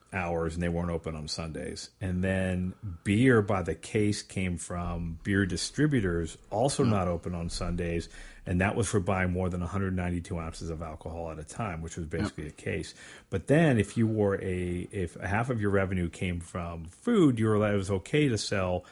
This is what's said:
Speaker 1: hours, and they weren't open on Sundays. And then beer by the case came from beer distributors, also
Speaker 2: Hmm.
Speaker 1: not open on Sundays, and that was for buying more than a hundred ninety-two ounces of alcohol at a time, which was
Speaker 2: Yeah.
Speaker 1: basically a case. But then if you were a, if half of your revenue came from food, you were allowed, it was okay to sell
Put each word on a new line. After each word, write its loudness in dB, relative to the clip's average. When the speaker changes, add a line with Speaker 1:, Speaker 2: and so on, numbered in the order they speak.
Speaker 1:
hours, -2
and -2
they 2
weren't -2
open -4
on -8
Sundays. -8
And -2
then 0
beer 6
by 0
the -2
case 0
came -2
from -6
beer 4
distributors, 0
also 2
Speaker 2:
Hmm. 4
Speaker 1:
not 2
open -2
on -4
Sundays, -2
and 2
that 2
was 2
for 2
buying 2
more 2
than -2
a -2
hundred -2
ninety-two -2
ounces -8
of -6
alcohol -8
at -10
a -10
time, -6
which -8
was -6
Speaker 2:
Yeah. -2
Speaker 1:
basically -4
a -14
case. -6
But -2
then 6
if 0
you 4
were 2
a, -2
if -4
half -2
of -2
your 2
revenue 2
came -4
from -8
food, 4
you 4
were 6
allowed, 4
it 4
was 0
okay 2
to 0
sell -2